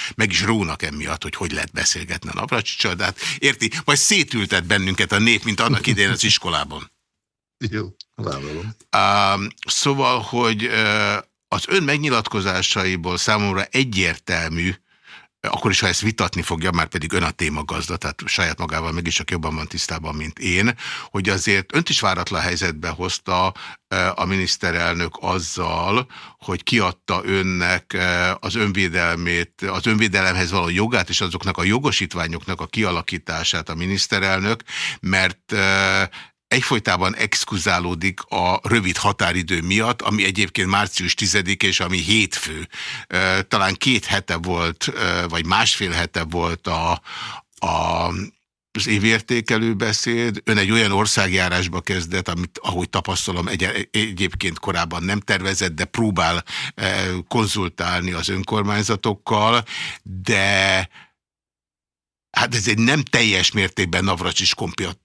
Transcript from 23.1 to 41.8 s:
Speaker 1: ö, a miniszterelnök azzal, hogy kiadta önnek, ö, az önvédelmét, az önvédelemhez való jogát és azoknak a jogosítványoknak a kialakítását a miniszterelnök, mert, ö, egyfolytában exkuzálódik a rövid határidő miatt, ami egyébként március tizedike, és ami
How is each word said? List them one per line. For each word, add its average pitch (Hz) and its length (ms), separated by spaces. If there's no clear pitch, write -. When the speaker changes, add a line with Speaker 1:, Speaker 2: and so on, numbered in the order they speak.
Speaker 1:
ö, 92 280
a 85 100
miniszterelnök 87 920
azzal, 90 880
hogy 90 260
kiadta 92 600
önnek, 92 680
ö, 90 460
az 98 160
önvédelmét, 87 1080
az 95 240
önvédelemhez 95 680
való 87 180
jogát 104 400
és 92 120
azoknak 90 360
a 87 60
jogosítványoknak 87 1000
a 85 60
kialakítását 85 1000
a 82 60
miniszterelnök, 95 840
mert, 92 520
ö, 98 520
egyfolytában 104 640
exkuzálódik 90 1080
a 92 420
rövid 101 340
határidő 90 640
miatt, 110 400
ami 107 220
egyébként 95 440
március 95 460
tizedike, - 540
és - 120
ami 90 180